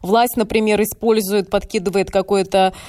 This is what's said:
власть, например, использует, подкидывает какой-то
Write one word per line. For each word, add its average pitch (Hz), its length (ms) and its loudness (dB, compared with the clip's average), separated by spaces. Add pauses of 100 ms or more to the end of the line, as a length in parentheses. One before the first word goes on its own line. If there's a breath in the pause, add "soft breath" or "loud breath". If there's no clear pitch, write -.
власть, 233 340 0
например, 214 460 0
использует, 214 680 -2
подкидывает 196 580 -2
какой-то 190 640 2 (160 loud breath)